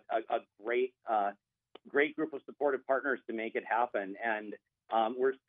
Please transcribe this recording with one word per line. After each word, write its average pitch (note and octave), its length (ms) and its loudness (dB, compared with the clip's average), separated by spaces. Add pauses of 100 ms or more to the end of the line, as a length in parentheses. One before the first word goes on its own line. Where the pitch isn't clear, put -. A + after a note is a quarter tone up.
(100)
a, A2+ 260 0
a - 20 2 (240)
great, B2 320 0 (160)
uh, G#2 200 2 (580)
great D3 280 2
group D#3 160 -2
of C3+ 140 -10
supportive C3+ 400 -2
partners C3 400 2
to A2+ 80 -6
make A2 200 -4
it A#2+ 140 -2
happen. G#2+ 460 0 (100)
And, G#2+ 300 -2 (380)
um, A2+ 260 4
we're C3 140 4 (160)